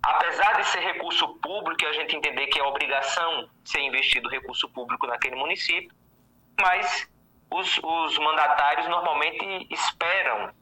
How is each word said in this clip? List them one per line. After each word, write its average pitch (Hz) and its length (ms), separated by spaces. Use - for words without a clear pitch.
apesar 175 540
de - 80
ser - 160
recurso - 540
público, 165 480
e 151 40
a 151 60
gente 156 220
entender 143 320
que 147 120
é 139 40
obrigação 139 840
ser - 160
investido 131 500
recurso 131 400
público 123 380
naquele 123 280
município, 160 560
mas - 480
os, 185 320
os 160 380
mandatários 147 680
normalmente 170 840
esperam, 151 800